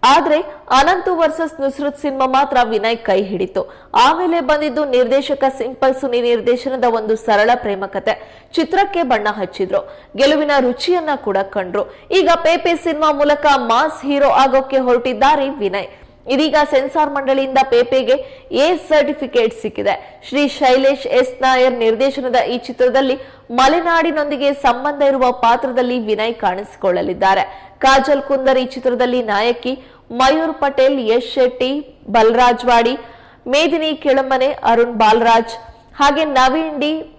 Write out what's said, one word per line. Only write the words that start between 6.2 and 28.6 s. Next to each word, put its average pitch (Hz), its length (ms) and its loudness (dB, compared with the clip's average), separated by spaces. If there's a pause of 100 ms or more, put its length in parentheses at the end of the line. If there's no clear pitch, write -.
ನಿರ್ದೇಶನದ 240 640 -2
ಒಂದು 226 320 0
ಸರಳ 220 400 0
ಪ್ರೇಮ 202 300 -6
ಕಥೆ. - 580 -8 (100)
ಚಿತ್ರಕ್ಕೆ 370 500 -2
ಬಣ್ಣ 220 260 -2
ಹಚ್ಚಿದ್ರು, - 880 -6
ಗೆಲುವಿನ 294 420 2
ರುಚಿಯನ್ನ 302 560 -2
ಕೂಡ 196 220 -4
ಕಂಡ್ರು. 196 760 -6
ಈಗ 349 180 2 (140)
ಪೇಪೆ 339 320 0
ಸಿನಿಮಾ 311 360 -2
ಮೂಲಕ 294 340 0 (100)
ಮಾಸ್ 262 500 -2
ಹೀರೋ 277 240 2
ಆಗೋಕೆ 269 480 2
ಹೊರಟಿದ್ದಾರೆ 254 720 0
ವಿನಯ್. 202 380 -6 (400)
ಇದೀಗ 277 280 0 (160)
ಸೆನ್ಸಾರ್ 285 380 0
ಮಂಡಳಿಯಿಂದ 269 480 -2 (120)
ಪೇಪೆಗೆ 240 440 2 (380)
ಎ 320 260 2
ಸರ್ಟಿಫಿಕೇಟ್ 262 840 0
ಸಿಕ್ಕಿದೆ. - 680 -6
ಶ್ರೀ 285 180 0
ಶೈಲೇಶ್ 269 600 2
ಎಸ್ 254 340 0
ನಾಯರ್ 262 320 2
ನಿರ್ದೇಶನದ 247 640 0
ಈ 240 220 0
ಚಿತ್ರದಲ್ಲಿ 254 640 0 (320)
ಮಲೆನಾಡಿನೊಂದಿಗೆ 302 1000 0
ಸಂಬಂಧ 277 500 -2
ಇರುವ 262 280 2
ಪಾತ್ರದಲ್ಲಿ 247 680 0
ವಿನಯ್ 214 360 -4
ಕಾಣಿಸಿಕೊಳ್ಳಲಿದ್ದಾರೆ. 190 1300 -2 (100)
ಕಾಜಲ್ 277 420 4
ಕುಂದರ್ 269 360 0
ಈ 254 80 0